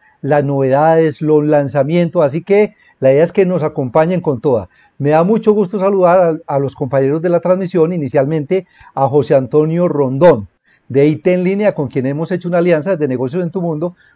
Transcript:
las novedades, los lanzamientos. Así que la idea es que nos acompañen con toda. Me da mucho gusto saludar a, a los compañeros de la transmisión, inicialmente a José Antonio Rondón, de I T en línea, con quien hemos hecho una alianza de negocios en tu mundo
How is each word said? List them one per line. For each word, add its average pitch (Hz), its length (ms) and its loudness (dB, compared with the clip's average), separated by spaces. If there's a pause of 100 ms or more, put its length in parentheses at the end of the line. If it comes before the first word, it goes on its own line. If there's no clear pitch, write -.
(220)
las 143 240 0
novedades, 143 760 2
los 151 240 2
lanzamientos. 151 800 0
Así 147 220 -4
que 208 300 0 (260)
la 131 100 4
idea 147 140 4
es 170 80 -10
que 196 120 2
nos 180 160 -2
acompañen 156 600 -2
con 139 180 -4
toda. 117 300 -2 (300)
Me 139 100 -2
da 156 160 2
mucho 220 260 0
gusto 208 260 0
saludar 180 680 2
a, 147 80 -4
a 135 40 0
los 139 160 -4
compañeros 139 460 -2
de 175 60 -4
la 170 140 0
transmisión, 175 500 0
inicialmente 151 760 -2 (280)
a 139 140 0
José 147 260 2
Antonio 156 540 0
Rondón, 139 580 2 (420)
de 139 160 2
I 156 120 2
T 180 160 0
en 180 100 0
línea, 196 320 0
con 139 140 -6
quien 127 160 -4
hemos 147 260 -6
hecho 175 160 -6
una 175 120 0
alianza 175 360 0
de 147 140 -4
negocios 131 340 -4
en 170 80 -6
tu 190 100 -6
mundo 170 360 -6 (180)